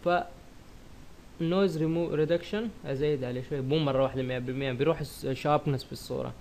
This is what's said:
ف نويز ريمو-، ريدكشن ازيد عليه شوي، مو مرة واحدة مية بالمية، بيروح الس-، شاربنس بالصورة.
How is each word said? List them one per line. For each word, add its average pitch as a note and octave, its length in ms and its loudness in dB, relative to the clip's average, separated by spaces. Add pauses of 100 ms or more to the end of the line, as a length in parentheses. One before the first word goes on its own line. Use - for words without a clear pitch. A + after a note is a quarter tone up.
ف E3+ 40 4 (1300)
نويز E3+ 360 4
ريمو-، D#3+ 360 2
ريدكشن E3+ 560 0 (160)
ازيد C#3 380 0
عليه B2 260 -4
شوي، C#3 120 -2
مو C#3 180 2
مرة C3+ 240 4
واحدة C3 200 0
مية B2+ 160 -2
بالمية، C3 320 -2
بيروح D3 280 2
الس-، - 280 -6
شاربنس D3 560 2
بالصورة. B2+ 580 -6